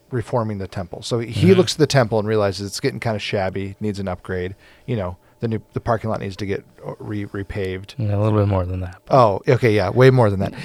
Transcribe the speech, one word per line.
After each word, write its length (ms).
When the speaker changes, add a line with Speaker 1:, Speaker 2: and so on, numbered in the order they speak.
Speaker 1:
reforming 480
the 100
temple. 340
So 180
he 280
Speaker 2:
Mm-hmm. 100
Speaker 1:
looks 160
at 60
the 80
temple 320
and 80
realizes 400
it's 140
getting 180
kinda 200
shabby, 600
needs 200
an 100
upgrade. 460
You 120
know, 200
the 80
new, 140
the 80
parking 300
lot 100
needs 160
to 100
get 200
re-, 280
repaved. 680
Speaker 2:
Yeah, 180
a 40
little 180
bit 120
more 160
than 160
that. 280
Speaker 1:
Oh, 380
okay, 260
yeah, 160
way 200
more 200
than 120
that. 120